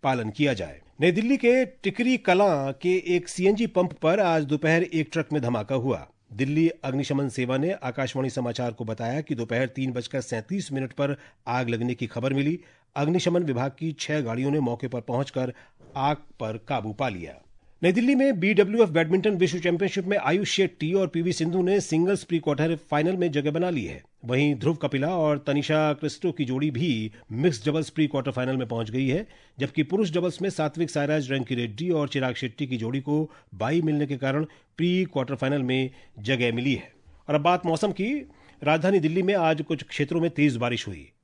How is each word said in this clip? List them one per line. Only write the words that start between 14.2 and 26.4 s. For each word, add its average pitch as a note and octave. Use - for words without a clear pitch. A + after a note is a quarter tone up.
गाड़ियों B2
ने D3+
मौके A#2+
पर A#2+
पहुंचकर B2+
आग C#3+
पर A2
काबू A2
पा B2
लिया। E2
नई F3
दिल्ली B3
में B3+
बीडब्ल्यूएफ़ G#3
बैडमिंटन E3+
विश्व F3
चैंपियनशिप F3
में G3+
आयुष F3+
शेट्टी F3
और F#3+
पीवी E3+
सिंधु F3
ने F#3+
सिंगल्स F3
प्री E3+
क्वार्टर D3+
फाइनल D#3
में F3
जगह D3
बना F3
ली C3+
है। -
वहीं C#3
ध्रुव D#3
कपिला C#3+
और D#3
तनिषा D3
क्रिस्टो D3+
की D3